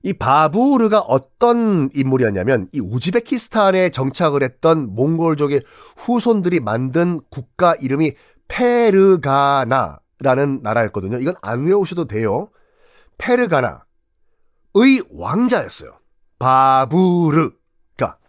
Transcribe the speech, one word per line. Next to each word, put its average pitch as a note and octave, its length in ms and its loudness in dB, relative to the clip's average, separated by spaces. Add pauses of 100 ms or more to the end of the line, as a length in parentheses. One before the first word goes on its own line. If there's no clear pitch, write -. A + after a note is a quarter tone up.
이 G3 60 -4
바부르가 G3+ 880 2
어떤 G3+ 960 0
인물이었냐면, A#2+ 760 0
이 C#3 80 -6
우즈베키스탄에 F#3 1080 -2
정착을 C#3 520 -2
했던 C3+ 500 0
몽골족의 D3 720 0 (320)
후손들이 G#3+ 640 0
만든 C3 720 -2
국가 E3 460 -2
이름이 C#3 380 -2 (360)
페르가나라는 C#3 1500 2 (600)
나라였거든요. G#2+ 580 -4
이건 D#3+ 220 -4
안 A#2+ 240 -6
외우셔도 F3 440 -2
돼요. A#2+ 400 -4 (680)
페르가나의 F3 600 -2 (1300)
왕자였어요, C3 880 -4 (400)
바부르가. C3+ 1800 0 (120)